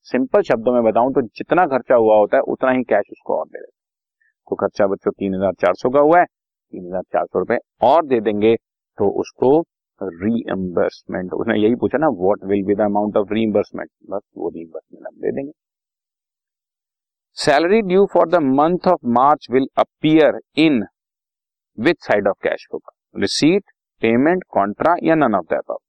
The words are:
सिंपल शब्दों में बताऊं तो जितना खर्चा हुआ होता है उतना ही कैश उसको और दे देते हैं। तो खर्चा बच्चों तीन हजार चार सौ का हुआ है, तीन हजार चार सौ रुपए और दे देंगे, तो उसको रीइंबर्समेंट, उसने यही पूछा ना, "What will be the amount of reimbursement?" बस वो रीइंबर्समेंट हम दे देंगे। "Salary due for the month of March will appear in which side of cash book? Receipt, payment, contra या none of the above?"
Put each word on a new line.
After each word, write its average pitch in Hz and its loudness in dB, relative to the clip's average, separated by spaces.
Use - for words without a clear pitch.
सिंपल 135 0
शब्दों 123 0
में 117 2
बताऊं 120 0
तो 139 0
जितना 165 -2
खर्चा 131 0
हुआ 110 6
होता 104 4
है 135 2
उतना 123 -2
ही 127 0
कैश 104 0
उसको - -6
और 80 -6
दे - -18
देते - -20
हैं। - -20
तो 95 -4
खर्चा 101 -2
बच्चों 98 -4
तीन 98 -4
हजार 92 -2
चार 90 0
सौ 127 -4
का 139 2
हुआ 156 4
है, 175 4
तीन 92 -14
हजार 90 -8
चार 85 -4
सौ - -4
रुपए 107 -2
और 147 4
दे 127 2
देंगे, 107 2
तो 98 -2
उसको 147 0
रीइंबर्समेंट, 92 -6
उसने 110 -4
यही 107 2
पूछा 120 -4
ना, 156 0
"What 98 -2
will 98 -4
be 101 0
the 104 -2
amount 104 -2
of 107 -2
reimbursement?" 101 -4
बस 98 -8
वो 87 -8
रीइंबर्समेंट 80 -16
हम - -16
दे - -8
देंगे। 139 -10
"Salary 165 2
due 196 4
for 170 2
the 139 2
month 175 2
of 120 0
March 135 2
will 131 0
appear 151 2
in 147 2
which - -2
side 104 0
of 95 0
cash - -8
book? - -14
Receipt, 147 0
payment, 139 2
contra 104 0
या 160 2
none 135 0
of 92 0
the 80 -4
above?" - -8